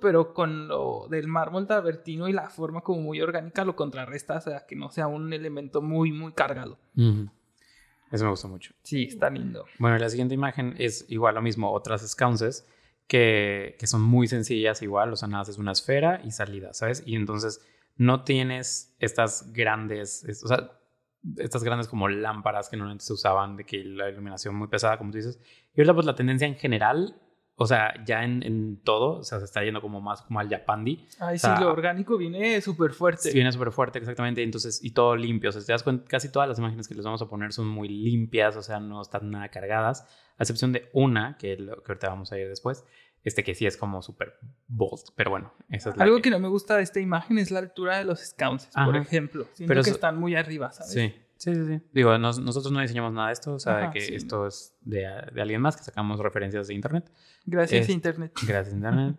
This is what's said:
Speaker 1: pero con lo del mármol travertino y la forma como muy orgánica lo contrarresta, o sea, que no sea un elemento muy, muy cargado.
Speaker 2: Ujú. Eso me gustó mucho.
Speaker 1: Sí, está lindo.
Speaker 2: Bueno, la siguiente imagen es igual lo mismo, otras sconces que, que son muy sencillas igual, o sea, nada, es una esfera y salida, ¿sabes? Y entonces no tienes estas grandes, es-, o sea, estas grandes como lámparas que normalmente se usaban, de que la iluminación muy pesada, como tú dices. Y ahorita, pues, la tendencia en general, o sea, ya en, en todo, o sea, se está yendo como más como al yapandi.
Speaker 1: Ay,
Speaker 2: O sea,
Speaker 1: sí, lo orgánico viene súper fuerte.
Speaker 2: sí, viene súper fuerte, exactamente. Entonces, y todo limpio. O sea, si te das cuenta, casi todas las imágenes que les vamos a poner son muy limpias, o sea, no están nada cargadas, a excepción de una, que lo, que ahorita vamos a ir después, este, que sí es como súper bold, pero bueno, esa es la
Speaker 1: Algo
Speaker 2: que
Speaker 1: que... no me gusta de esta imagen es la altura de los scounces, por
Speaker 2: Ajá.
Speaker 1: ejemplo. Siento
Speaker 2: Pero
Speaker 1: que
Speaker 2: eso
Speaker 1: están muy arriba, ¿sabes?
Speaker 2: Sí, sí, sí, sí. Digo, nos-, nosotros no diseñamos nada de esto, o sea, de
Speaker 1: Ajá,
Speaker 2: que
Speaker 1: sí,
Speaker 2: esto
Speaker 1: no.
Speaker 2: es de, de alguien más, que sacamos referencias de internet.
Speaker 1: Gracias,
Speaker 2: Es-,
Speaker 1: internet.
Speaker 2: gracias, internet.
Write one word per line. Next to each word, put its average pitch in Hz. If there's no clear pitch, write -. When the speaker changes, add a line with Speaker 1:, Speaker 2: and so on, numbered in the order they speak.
Speaker 1:
pero 165
con 156
lo 139
del 156
mármol 165
travertino 170
y 190
la 160
forma 160
como 175
muy 156
orgánica 165
lo 185
contrarresta, 139
o 165
sea, 147
que -
no 143
sea 156
un 156
elemento 151
muy, 160
muy 156
cargado. 135
Speaker 2:
Ujú. 107
Eso 110
me 107
gustó 95
mucho. 92
Speaker 1:
Sí, 135
está 143
lindo. 123
Speaker 2:
Bueno, 117
la 113
siguiente 127
imagen 135
es 120
igual 110
lo 113
mismo, 107
otras 104
sconces 120
que, 104
que 110
son 110
muy 120
sencillas 110
igual, 107
o -
sea, 107
nada, 101
es 101
una 101
esfera 143
y 110
salida, 101
¿sabes? 113
Y 113
entonces 107
no 131
tienes 131
estas 113
grandes, 110
es-, 107
o 113
sea, 123
estas 117
grandes 120
como 101
lámparas 104
que 113
normalmente 101
se 110
usaban, 98
de 101
que 98
la 98
iluminación 101
muy 104
pesada, 110
como 104
tú 110
dices. 120
Y 147
ahorita, 165
pues, 165
la 139
tendencia 131
en 139
general, 131
o 117
sea, 110
ya 113
en, 123
en 110
todo, 123
o 165
sea, 110
se 101
está 104
yendo 107
como 104
más 101
como 107
al 104
yapandi. 107
Speaker 1:
Ay, 175
Speaker 2:
O 170
sea, 107
Speaker 1:
sí, -
lo 175
orgánico 180
viene 196
súper 165
fuerte. 170
Speaker 2:
sí, 147
viene 127
súper 120
fuerte, 123
exactamente. 120
Entonces, 113
y 117
todo 120
limpio. 113
O -
sea, 104
si 101
te 117
das 117
cuenta, 127
casi 135
todas 139
las 120
imágenes 113
que 107
les 104
vamos 110
a 107
poner 104
son 110
muy 104
limpias, 110
o 107
sea, 104
no 104
están 104
nada 101
cargadas, 110
a 120
excepción 127
de 123
una, 131
que 98
lo, 101
que -
ahorita 98
vamos 95
a 101
ir 95
después, 127
este, 104
que 92
sí 110
es 98
como 98
súper -
bold, 104
pero 101
bueno, 95
esa 107
es 101
la 190
Speaker 1:
Algo 226
Speaker 2:
que 233
Speaker 1:
que... 254
no 190
me 190
gusta 202
de 196
esta 190
imagen 185
es 190
la 190
altura 185
de 196
los 175
scounces, -
por 135
Speaker 2:
Ajá. 147
Speaker 1:
ejemplo. 147
Siento 170
Speaker 2:
Pero 135
Speaker 1:
que 202
Speaker 2:
eso -
Speaker 1:
están 160
muy 170
arriba, 156
¿sabes? -
Speaker 2:
Sí, 113
sí, 170
sí, 165
sí. 156
Digo, 117
nos-, 120
nosotros 131
no 139
diseñamos 117
nada 110
de 117
esto, 143
o 131
sea, 113
de 104
Speaker 1:
Ajá, 165
Speaker 2:
que 104
Speaker 1:
sí, 135
Speaker 2:
esto 104
Speaker 1:
no. 101
Speaker 2:
es -
de, 101
de 113
alguien 107
más, 135
que -
sacamos 104
referencias 101
de 101
internet. 147
Speaker 1:
Gracias, 170
Speaker 2:
Es-, 196
Speaker 1:
internet. 165
Speaker 2:
gracias, 101
internet. 123